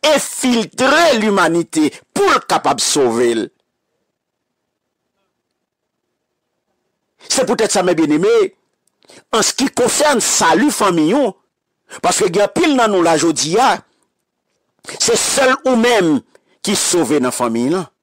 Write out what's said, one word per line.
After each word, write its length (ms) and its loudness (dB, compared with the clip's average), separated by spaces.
enfiltre 1080 0
limanite 640 0
pou 160 0
l 220 2
kapab 340 -2
sove 540 0
l. 120 -6
Se 160 0
poutèt 240 -2
sa, 160 0
mes 80 2
bien-aimés, 640 0
an 140 0
se 100 -4
ki 200 -4
konsèn 480 0
sali 500 2
fanmi 400 0
yo, 180 0
paske 300 0
gen 200 2
pil 220 0
nan 160 2
nou 140 2
la 140 2
jodi 400 -2
a, 180 2
se 200 0
sèl 340 0
ou 160 0
menm 400 2
ki 120 -2
sove 460 -2
nan 120 -2
fanmi 360 -2
la. 140 -4